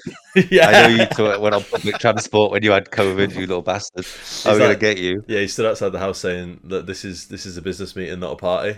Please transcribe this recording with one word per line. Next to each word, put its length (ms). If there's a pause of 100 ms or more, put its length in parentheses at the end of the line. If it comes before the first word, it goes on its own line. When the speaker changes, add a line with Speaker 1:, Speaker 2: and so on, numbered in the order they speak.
Speaker 1:
<laughs> 480
Yeah. 180
Speaker 2:
I 40
know 160
you 180
took, 340
went 140
on 100
public 340
transport 540
when 100
you 100
had 180
covid, 440
you 60
little 220
bastard. 420
Speaker 1:
He's 400
Speaker 2:
I'm 140
gonna 120
Speaker 1:
like, 100
Speaker 2:
get 180
you. 280
Speaker 1:
yeah, 140
he 80
stood 180
outside 240
the 100
house 180
saying 460
that 220
this 180
is, 240
this 180
is 100
a 60
business 340
meeting, 240
not 120
a 40
party. 420